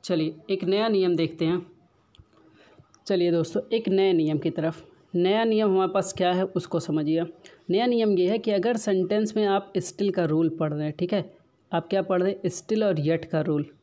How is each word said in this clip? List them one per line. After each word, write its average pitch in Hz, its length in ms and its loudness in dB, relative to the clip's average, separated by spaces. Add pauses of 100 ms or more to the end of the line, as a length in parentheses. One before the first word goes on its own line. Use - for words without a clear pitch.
चलिए 160 300 -2 (160)
एक 190 140 -2
नया 208 240 2
नियम 185 280 2
देखते 160 280 -2
हैं। 175 160 2 (1500)
चलिए 175 260 2
दोस्तों, 165 280 0 (120)
एक 226 160 -2
नए 190 240 2
नियम 156 260 2
की 160 120 -2
तरफ। - 340 -4 (300)
नया 190 300 2
नियम 214 260 2
हमारे 190 220 2
पास 185 200 -2
क्या 180 200 2
है 185 140 0
उसको 175 340 -4
समझिए। 156 420 0 (480)
नया 220 160 2
नियम 226 240 2
ये 180 200 2
है 220 80 0
कि 214 120 -2
अगर 208 260 0
सेंटेंस 208 600 0
में 214 100 2
आप 196 320 0
स्टिल 196 320 -2
का 180 140 0
रूल 160 260 2
पढ़ 160 220 -2
रहे 151 120 -4
हैं, 151 80 -4
ठीक 175 200 -4
है, 196 120 0 (480)
आप 170 160 -2
क्या 196 140 0
पढ़ 185 200 0
रहे 196 100 0
हैं, 190 160 -6
स्टिल 214 360 -2
और 170 160 0
येट 160 240 0
का 160 160 -2
रूल 147 240 0 (180)